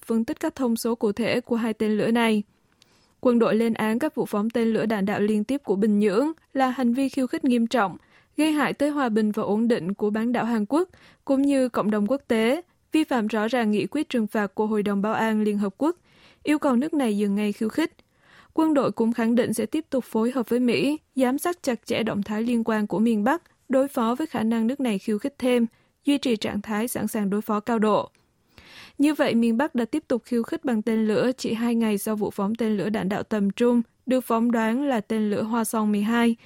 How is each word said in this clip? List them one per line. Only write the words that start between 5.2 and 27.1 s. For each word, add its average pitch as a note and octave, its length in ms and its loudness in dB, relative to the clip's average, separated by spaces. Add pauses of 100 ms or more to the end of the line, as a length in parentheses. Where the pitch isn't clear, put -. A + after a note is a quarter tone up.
liên G#3+ 240 0
tiếp C#4 200 -2
của G3 120 0
Bình G#3 220 2
Nhưỡng G#3+ 340 2 (200)
là C4 180 2
hành A#3+ 240 0
vi C4+ 140 0
khiêu B3+ 180 -2
khích - 180 -4
nghiêm A#3+ 220 2
trọng, A#3 300 0 (400)
gây D#4 160 2
hại C4 200 0
tới D4 180 0
hòa C#4+ 180 0
bình G#3+ 240 0
và A3 100 -4
ổn A3 260 0
định G3 260 0
của G#3 160 -2
bán A3+ 220 -2
đảo A3+ 120 0
Hàn A3 240 -2
Quốc, E4+ 200 0 (360)
cũng C4+ 180 2
như C4+ 260 2
cộng G#3+ 220 -2
đồng G#3 160 0
quốc C4 220 -2
tế, A#3+ 340 0 (300)
vi D#4 120 2
phạm B3+ 220 -2
rõ G#3+ 220 -2
ràng A#3 220 0
nghị G#3 160 0
quyết D4+ 220 -4
trừng A3+ 180 -2
phạt G#3 280 -4
của G#3+ 120 -2
Hội G#3+ 160 0
đồng G3 200 0
Bảo G#3+ 120 0
an A3 280 0
Liên G#3 160 0
Hợp G3+ 200 -2
Quốc, D#4+ 180 0 (460)
yêu D4+ 160 0
cầu C#4 180 2
nước D4+ 180 0
này A#3 240 0
dừng G#3 160 0
ngay G#3 180 -2
khiêu A3 160 -4
khích. D#4+ 240 -2 (600)
Quân D#4+ 220 2
đội A#3 180 2
cũng A3+ 200 0
khẳng A#3 220 0
định A3+ 200 2
sẽ A3 120 -4
tiếp D#4+ 240 -4
tục B3+ 140 -2
phối A3+ 260 0
hợp B3 180 -4
với B3 120 0
Mỹ, B3 380 0 (180)
giám C4 220 2
sát F4 240 -4
chặt A#3+ 240 -4
chẽ A3 160 -2
động G#3 200 -2
thái G#3+ 200 -4
liên A#3 220 0
quan G#3+ 220 0
của F3 120 -2
miền A3 260 2
Bắc, C#4+ 180 0 (260)
đối C4+ 200 2
phó A#3+ 260 -2
với D#4 120 -4
khả A3+ 160 -4
năng A3+ 240 0
nước C4+ 140 -2
này A3 180 -2
khiêu G#3 200 -2
khích C#4 200 -6
thêm, B3 280 2 (380)
duy C#4+ 140 2
trì B3 180 0
trạng G#3 260 -6
thái A3 260 -4
sẵn - 200 -4
sàng G#3 220 -2